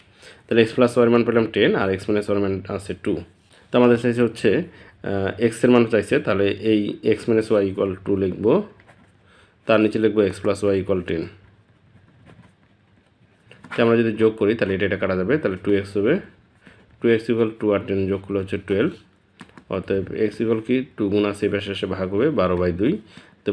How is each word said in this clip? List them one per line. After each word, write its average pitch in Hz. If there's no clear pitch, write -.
তাহলে 117
এক্স 113
প্লাস 123
ওয়াই 120
এর 117
মান 120
পেলাম 113
টেন 117
আর 98
এক্স 95
মাইনাস 104
ওয়াই 101
এর 101
মান 98
আছে 95
টু। 104
তো -
আমাদের 123
চাইছে 120
হচ্ছে, 113
আহ, 98
এক্স 113
এর 127
মান 120
চাইছে, 107
তাহলে 101
এই 107
এক্স 104
মাইনাস 110
ওয়াই 104
ইকুয়াল 98
টু 101
লিখব, 95
তার 110
নিচে 107
লিখব 104
এক্স 92
প্লাস 101
ওয়াই 101
ইকুয়াল 92
টেন। 82
তো -
আমরা 117
যদি 113
যোগ 110
করি, 104
তাহলে 95
এটা, 95
এটা 95
কাটা 95
যাবে, 95
তাহলে 95
টু 104
এক্স 101
হবে, 107
টু -
এক্স 113
equal 113
টু 110
আর 98
টেন 98
যোগ 98
করলে 98
হচ্ছে 95
টুয়েলভ। 101
অতএব 95
এক্স 104
ইকুয়াল 113
কি, 123
টু -
গুণ 104
আছে, 101
এই 95
পাশে 101
এসে 101
ভাগ 95
হবে, 110
বারো 90
বাই 90
দুই, 120
তো -